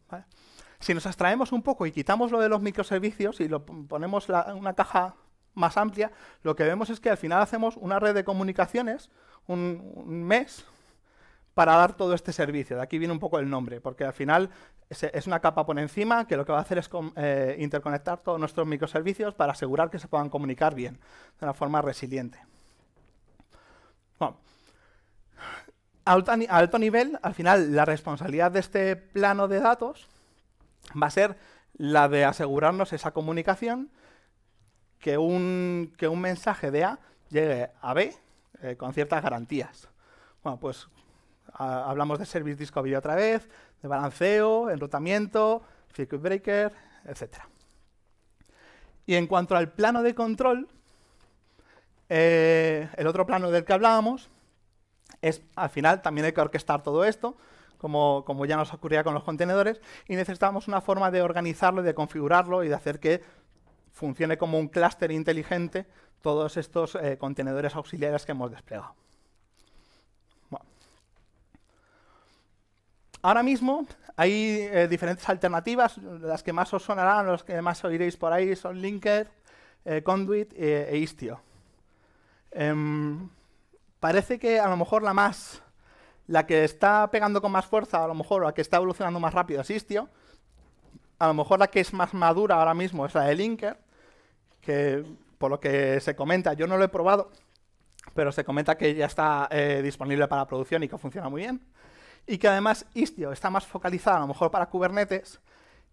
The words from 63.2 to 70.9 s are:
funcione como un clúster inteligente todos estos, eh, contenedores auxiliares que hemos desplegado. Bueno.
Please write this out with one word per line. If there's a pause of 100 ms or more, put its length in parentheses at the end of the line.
funcione
como
un
clúster
inteligente (360)
todos
estos,
eh,
contenedores
auxiliares
que
hemos
desplegado. (1600)
Bueno. (2500)